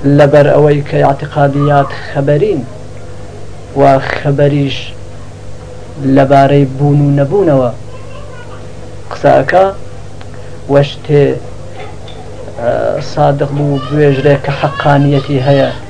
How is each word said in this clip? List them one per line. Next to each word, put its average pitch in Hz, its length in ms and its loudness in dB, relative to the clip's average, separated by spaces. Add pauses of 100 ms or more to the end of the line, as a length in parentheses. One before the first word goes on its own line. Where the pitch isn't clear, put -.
لەبەر 143 420 6
ئەوەی 147 340 4
کە - 140 -6
ئاعتقادیات 143 920 2 (140)
خەبەرین 151 580 0 (1120)
و 139 80 2 (260)
خەبەریش 143 720 0 (1300)
لەبارەی 139 640 4
بوون 143 360 2
و 143 140 4
نەبوونەوە 139 560 2 (1400)
قسە - 220 0
ئەکا، 139 360 4 (1040)
وە 143 120 4
شتێ، 143 460 0
ئە، - 1400 -8 (300)
سادق 143 480 0
بوو 143 300 0
بوێژرێ 143 580 2
کە - 140 -4
حەقانیەتی 143 880 0
هەیە 135 320 2 (180)